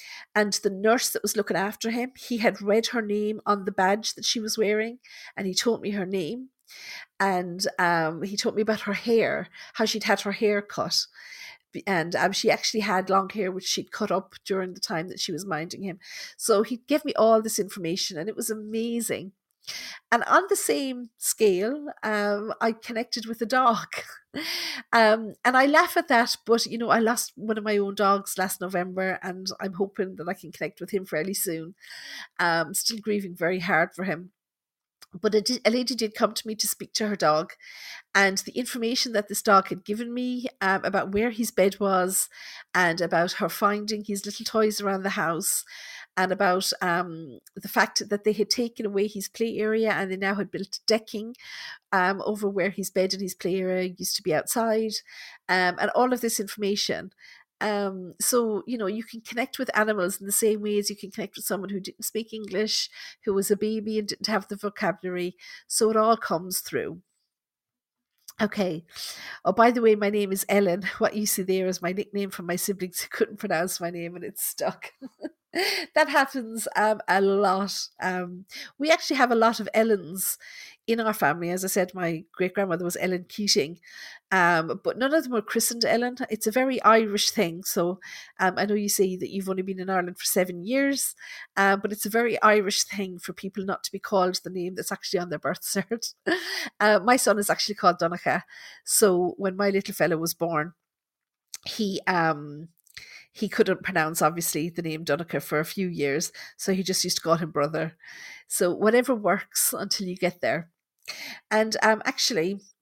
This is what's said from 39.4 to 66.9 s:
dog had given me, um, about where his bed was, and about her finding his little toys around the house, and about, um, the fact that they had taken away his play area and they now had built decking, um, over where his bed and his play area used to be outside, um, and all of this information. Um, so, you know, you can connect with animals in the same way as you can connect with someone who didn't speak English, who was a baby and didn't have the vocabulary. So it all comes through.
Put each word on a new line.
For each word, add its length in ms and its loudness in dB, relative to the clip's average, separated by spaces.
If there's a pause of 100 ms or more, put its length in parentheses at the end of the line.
dog 260 6
had 160 -8
given 300 -6
me, 320 -4 (160)
um, 220 2
about 280 0
where 180 2
his 200 -2
bed 300 4
was, 480 2 (460)
and 260 4
about 320 2
her 180 -2
finding 540 0
his 220 -6
little 200 -10
toys 340 2
around 220 -2
the 80 -2
house, 540 -2 (520)
and 160 2
about, 400 2 (100)
um, 580 -2 (160)
the 120 -12
fact 420 0
that 140 -2
they 80 4
had 180 0
taken 360 -2
away 220 0
his 200 -8
play 300 -4
area 340 2
and 180 -2
they 60 -4
now 180 0
had 160 -4
built 360 -8
decking, 480 -2 (580)
um, 340 2
over 220 0
where 220 0
his 200 -6
bed 240 2
and 80 -8
his 120 -6
play 220 -2
area 420 -2
used 180 -4
to 60 -4
be 120 0
outside, 580 0 (560)
um, 320 2
and 140 0
all 180 4
of 100 -2
this 180 0
information. 720 -2 (480)
Um, 600 -2
so, 460 2
you 120 -4
know, 100 -2
you 160 -4
can 180 -16
connect 360 -6
with 200 -4
animals 420 0
in 60 -12
the 60 -4
same 300 2
way 160 0
as 120 0
you 60 -6
can 160 -14
connect 240 -8
with 100 -10
someone 240 -4
who 100 -4
didn't 240 -12
speak 280 -6
English, 580 -2 (340)
who 100 0
was 160 2
a 60 4
baby 420 -2
and 100 -4
didn't 180 -8
have 220 -2
the 80 -8
vocabulary. 800 -4 (320)
So 220 2
it 60 2
all 200 6
comes 440 -4
through. 420 -4 (1400)